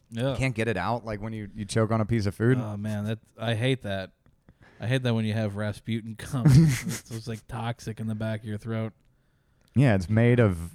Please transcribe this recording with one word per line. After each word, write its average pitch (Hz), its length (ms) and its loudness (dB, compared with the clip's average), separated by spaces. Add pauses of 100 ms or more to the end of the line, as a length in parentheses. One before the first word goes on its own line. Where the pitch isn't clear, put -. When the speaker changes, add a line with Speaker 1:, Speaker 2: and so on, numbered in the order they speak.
(100)
Speaker 1:
yeah. 123 280 -4
Speaker 2:
can't 131 160 -2
get 110 140 -2
it 110 80 -2
out, 104 280 -2
like 107 180 -8
when 113 100 -8
you, 107 220 -10
you 110 100 -8
choke 110 260 0
on 113 100 2
a 104 60 0
piece 110 200 0
of 98 80 0
food. 127 260 4
Speaker 1:
Oh, 107 160 -6
man, 104 280 -4
that, 110 140 -4 (200)
I 113 160 -2
hate 127 280 0
that. 98 280 -6 (680)
I 101 60 -6
hate 131 180 0
that 120 100 2
when 113 100 0
you 107 80 -2
have 104 240 -2
Rasputin 107 600 -6
cum. - 300 -4
Speaker 2:
<laughs> 147 40 8
Speaker 1:
It's, 131 600 4
it's, 113 180 -10
like, 110 200 -10
toxic 113 520 -8
in 110 60 -8
the 110 80 -4
back 110 260 -6
of 117 60 -16
your 107 120 -8
throat. 110 340 -6 (840)
Speaker 2:
Yeah, 113 200 6
it's 92 140 0
made 117 320 4
of 101 160 6 (180)